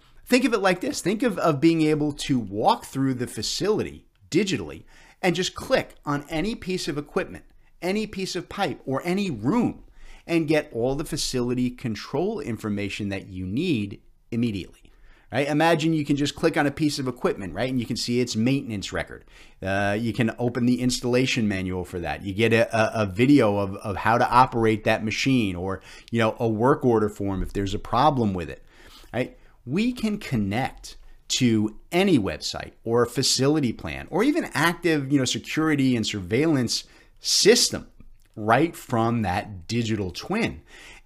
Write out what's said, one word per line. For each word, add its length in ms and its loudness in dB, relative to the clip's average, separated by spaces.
think 200 4
of 80 2
it 80 2
like 180 4
this. 220 -4
Think 200 0
of, 160 0
of 220 2
being 220 4
able 320 2
to 260 0
walk 460 0
through 300 -2
the 120 -4
facility 760 -4
digitally 520 -2
and 140 2
just 200 -4
click 400 -2
on 240 -4
any 260 -4
piece 320 -6
of 100 -6
equipment, 480 -8
any 260 -2
piece 280 -8
of 140 -8
pipe, 360 -4
or 180 -2
any 260 0
room, 540 0
and 220 0
get 260 0
all 220 0
the 100 -6
facility 640 -2
control 680 -4
information 680 -4
that 180 -6
you 180 -8
need 560 -2
immediately, 480 -4
right? 160 0
Imagine 460 2
you 120 0
can 100 2
just 200 -2
click 220 0
on 100 2
a 40 0
piece 280 -2
of 80 -2
equipment, 460 -4
right? 160 -2
And 100 0
you 60 -2
can 120 -4
see 220 0
its 160 0
maintenance 580 0
record. 320 -6
Uh, 380 0
you 140 -2
can 240 0
open 280 0
the 160 2
installation 680 0
manual 380 -2
for 140 -8
that. 240 -6
You 100 -6
get 200 4
a, 220 2
a, 280 2
a 20 0
video 520 4
of, 200 -2
of 200 -6
how 200 2
to 120 2
operate 540 4
that 200 2
machine 520 0
or, 260 -6
you 80 0
know, 200 2
a 80 0
work 380 2
order 240 4
form 320 -4
if 120 -6
there's 200 -2
a 60 -2
problem 540 2
with 160 -4
it, 140 -14
right? 240 -4
We 280 -2
can 260 -4
connect 800 -4
to 500 2
any 280 4
website 540 -6
or 180 2
a 60 2
facility 640 2
plan 380 -10
or 120 2
even 300 2
active, 580 0
you 60 4
know, 80 2
security 680 0
and 100 0
surveillance 800 0
system 680 4
right 400 2
from 480 0
that 440 -4
digital 440 -2
twin 500 -4